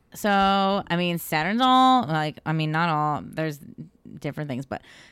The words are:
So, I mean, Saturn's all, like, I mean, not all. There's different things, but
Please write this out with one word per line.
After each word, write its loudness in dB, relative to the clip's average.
So, -4
I 2
mean, 0
Saturn's -2
all, 6
like, -2
I -2
mean, 0
not 0
all. 0
There's -6
different -8
things, -6
but -10